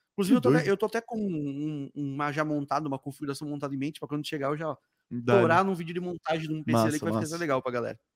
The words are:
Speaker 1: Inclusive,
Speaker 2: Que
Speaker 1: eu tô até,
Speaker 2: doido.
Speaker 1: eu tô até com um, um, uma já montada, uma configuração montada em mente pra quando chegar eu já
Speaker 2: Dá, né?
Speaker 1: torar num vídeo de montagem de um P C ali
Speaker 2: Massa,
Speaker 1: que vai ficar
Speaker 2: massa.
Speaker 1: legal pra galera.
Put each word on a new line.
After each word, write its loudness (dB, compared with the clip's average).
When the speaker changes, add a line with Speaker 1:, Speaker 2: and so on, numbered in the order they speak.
Speaker 1:
Inclusive, 2
Speaker 2:
Que 8
Speaker 1:
eu 0
tô 6
até, 8
Speaker 2:
doido. 2
Speaker 1:
eu 2
tô 0
até -4
com -8
um, -4
um, -6
uma -2
já 0
montada, 0
uma -4
configuração -8
montada -6
em -4
mente -4
pra -10
quando -4
chegar -2
eu -2
já -4
Speaker 2:
Dá, 4
né? 8
Speaker 1:
torar 6
num 0
vídeo -6
de -4
montagem -4
de -4
um -4
P -2
C 6
ali 6
Speaker 2:
Massa, 0
Speaker 1:
que -4
vai 0
ficar 0
Speaker 2:
massa. -4
Speaker 1:
legal -2
pra -4
galera. -4